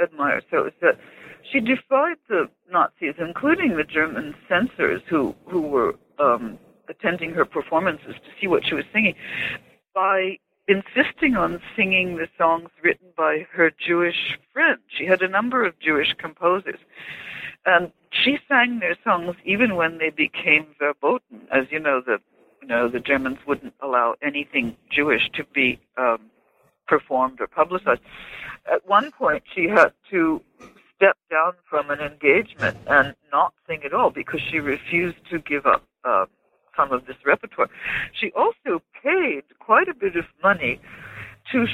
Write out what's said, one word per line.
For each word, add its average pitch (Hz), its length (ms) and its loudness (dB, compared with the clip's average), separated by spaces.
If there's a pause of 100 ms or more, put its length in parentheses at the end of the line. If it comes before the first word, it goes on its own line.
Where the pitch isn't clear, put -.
admire 151 480 0
so 156 160 0
is - 160 -8
that - 160 4 (540)
she 277 80 0
defied 269 580 0 (100)
the 180 220 0 (220)
Nazis, 160 480 -2
including 294 560 0
the 156 80 -2
German 156 500 -4 (160)
censors 175 580 0
who, 143 280 0 (100)
who 170 160 -2
were, 135 320 0 (240)
um, 120 400 0 (320)
attending 170 440 -4
her 165 120 0
performances 160 720 -4
to - 240 -20
see 202 80 -4
what - 180 2
she - 80 -2
was 143 180 -4
singing, 208 220 0 (800)
by 190 440 0 (300)
insisting 233 680 0
on 170 260 0 (140)
singing 185 420 0
the 160 100 -6 (100)
songs 165 320 2 (140)
written 175 320 0
by 156 360 0
her 165 200 2 (140)
Jewish 175 540 -2 (120)
friends. 294 360 2
She - 180 -8
had 185 160 4
a 185 60 2
number 226 380 0
of 170 140 -4
Jewish 156 380 2
composers, 175 640 -2 (840)
and 175 260 4 (200)
she 277 260 2 (100)
sang 247 320 2
their 175 240 -2
songs 175 320 0 (100)
even 202 300 2
when 165 240 0
they 160 100 0
became 156 580 0 (120)
verboten. 147 600 -2 (100)
As 131 180 2
you 156 100 -6
know, 139 220 0
the, 120 180 -2 (420)
you 135 60 -18
know, 120 220 0
the 123 100 -4
Germans 131 480 -2
wouldn't 131 340 -6
allow 123 400 0
anything 143 540 -4 (160)
Jewish 143 440 0
to - 80 -8 (100)
be, 127 260 0 (180)
um, 113 320 -2 (580)
performed 131 520 0
or - 80 -4
publicized. 156 540 0 (680)
At - 160 0
one 214 240 4
point, 165 320 -2 (120)
she 175 120 0
had 185 260 6 (180)
to 160 300 0 (540)
step 196 220 4 (120)
down 165 240 0 (160)
from 147 200 -2
an 147 100 -4
engagement 147 800 0 (100)
and 139 280 2 (160)
not 151 220 2 (140)
sing 160 180 -8
at 143 80 -6
all 214 160 2
because - 320 -6 (100)
she 160 80 -2
refused 165 580 -4 (140)
to 170 80 -6
give 143 260 -6
up, 120 180 2 (200)
uh, 98 220 0 (500)
some 139 160 0
of 127 140 -2
this 131 200 -16
repertoire. - 440 0 (440)
She - 180 -4
also 254 500 -2 (220)
paid 277 400 0 (160)
quite 311 300 4
a 339 40 -8
bit 196 220 -4
of 165 100 -2 (180)
money 156 360 0 (720)
to 240 220 2